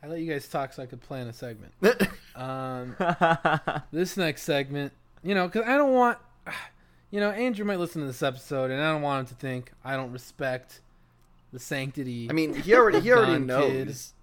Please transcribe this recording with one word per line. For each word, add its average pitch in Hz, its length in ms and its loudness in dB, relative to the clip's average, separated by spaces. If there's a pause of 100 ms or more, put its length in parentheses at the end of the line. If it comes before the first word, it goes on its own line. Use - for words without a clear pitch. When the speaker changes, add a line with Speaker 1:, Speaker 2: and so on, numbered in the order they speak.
Speaker 1:
I 143 60 -18
let 165 120 -8
you 165 120 -4
guys 143 160 -6
talk 139 260 -4
so - 100 -12
I - 20 -12
could 123 160 -16
plan 131 260 -10
a 117 60 -12
segment. - 480 -16
Speaker 2:
<laughs> 240 280 4 (260)
Speaker 1:
Um, 131 600 -8 (480)
Speaker 3:
<laughs> 156 480 0
Speaker 1:
this 170 240 -2
next 165 280 -2
segment, 139 500 -2 (300)
you 196 120 0
know, 180 140 2
'cause 220 160 0
I 247 100 2
don't 285 180 4
want, 247 240 6 (300)
<sighs> - 640 -16
you 202 80 -4
know, 208 120 2
Andrew 214 340 -2
might 202 140 0
listen 175 200 -4
to 143 80 -4
this 131 160 -6
episode, 131 480 -2
and 135 100 -2
I 156 120 0
don't 151 80 -2
want 139 200 -2
him 127 140 -10
to - 60 -16
think 127 320 -8 (100)
I 135 140 -4
don't 127 160 -6
respect 127 680 -8 (720)
the 127 80 -14
sanctity 131 720 -6
Speaker 2:
I 147 40 -2
mean, 151 200 0
he 143 220 2
already, 208 260 6
he 214 100 4
already 233 220 6
Speaker 1:
of 131 140 2
Don 127 140 2 (100)
Kidd. 131 160 -2
Speaker 2:
knows. - 360 -12